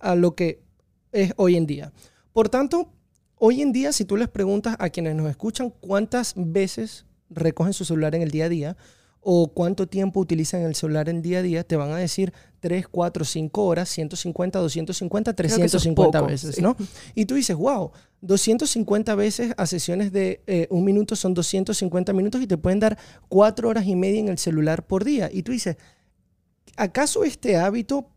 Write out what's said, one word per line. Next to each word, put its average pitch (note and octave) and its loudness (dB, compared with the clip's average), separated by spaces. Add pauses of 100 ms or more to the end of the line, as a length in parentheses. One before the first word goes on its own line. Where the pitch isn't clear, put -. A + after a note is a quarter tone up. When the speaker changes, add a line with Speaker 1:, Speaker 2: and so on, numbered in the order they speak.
Speaker 1:
a F#3 0
lo F3 4
que E3+ -2 (520)
es G3 2
hoy F3+ 4
en E3 2
día. D3 -8 (400)
Por A3 4
tanto, C#4+ 0 (440)
hoy B3+ 4
en C#4 2
día, C4+ 0
si G#3+ -2
tú G3 -2
les A#3+ 0
preguntas G#3 -2
a E3+ -2
quienes D#3+ -4
nos D#3 -2
escuchan A3 -6
cuántas G#3+ -2
veces G3 -2 (240)
recogen D#3+ 0
su F#3 -6
celular D#3 0
en E3+ 0
el D3+ -2
día D#3 0
a - -2
día E3 -4 (500)
o E3+ 6
cuánto F3+ 0
tiempo F#3+ 0
utilizan E3+ 0
el D#3+ -2
celular D#3 -2
en E3+ -2
día F3+ -2
a F#3 0
día, E3+ -2
te E3 0
van D3 -2
a D#3+ -4
decir F3+ -2 (260)
tres, F3+ -2
cuatro, F3 -2
cinco D#3+ -2
horas, F3 0
ciento D#3+ -6
cincuenta, F3+ -4
doscientos E3 -2
cincuenta, G#3 -2
Speaker 2:
Creo E3+ 0
que - -
eso A3 2
es G3 4 (100)
Speaker 1:
trescientos D#3+ 2
cincuenta D#3+ 4
Speaker 2:
poco, D3 2
Speaker 1:
veces, C#3+ -6
Speaker 2:
sí. F3+ -2
Speaker 1:
¿no? A3+ 2 (380)
Y A3 0
tú A3+ -2
dices, A#3 0
"Wow, A3 -2 (280)
doscientos A3 2
cincuenta G#3+ 0
veces G#3+ 0
a G3 -2
sesiones F3+ -2
de, F#3+ -2
eh, F3 2
un F#3 2
minuto G3+ 2
son F#3 0
doscientos F#3+ -2
cincuenta F3+ 0
minutos G#3+ 0
y A#3+ -4
te F3+ 0
pueden F#3+ 0
dar G#3+ 2 (320)
cuatro G#3+ 4
horas A3 0
y G3 2
media G3 2
en G#3+ -2
el F#3 -2
celular D#3+ 0
por F#3 0
día". B3 0
Y F#3+ -4
tú A#3 -6
dices, F#3+ -4 (1000)
"¿Acaso C4 0
este A#3+ 0
hábito, A3 -2